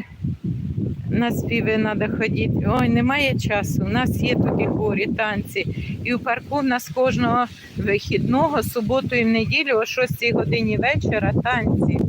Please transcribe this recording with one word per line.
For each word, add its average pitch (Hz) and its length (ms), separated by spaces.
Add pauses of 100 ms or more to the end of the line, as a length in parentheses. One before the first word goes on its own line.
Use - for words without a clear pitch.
(1120)
на 233 200
співи 220 460
надо 214 320
ходити. - 580
Ой, 247 220
немає 247 500
часу. 202 460
У 190 40
нас 247 340
є 247 120
тут 254 260
і - 60
хорі, 208 400
танці. 202 600 (380)
І 240 100
у 233 40
парку 254 400
в 277 60
нас 247 240
кожного 247 580 (300)
вихідного, 233 840
суботу 247 540
і 233 80
в - 20
неділю 240 480
о 226 120
шостій 247 460
годині 220 440
вечора 214 560 (120)
танці. - 540 (100)